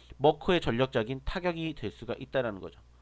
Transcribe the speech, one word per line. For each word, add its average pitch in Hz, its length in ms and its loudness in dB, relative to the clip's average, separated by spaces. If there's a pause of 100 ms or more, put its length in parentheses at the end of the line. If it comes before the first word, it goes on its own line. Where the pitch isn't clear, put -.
(160)
머크의 156 460 4
전략적인 127 640 0
타격이 165 480 -2
될 107 160 -6
수가 117 280 -8
있다라는 120 440 -2
거죠. - 180 -14 (220)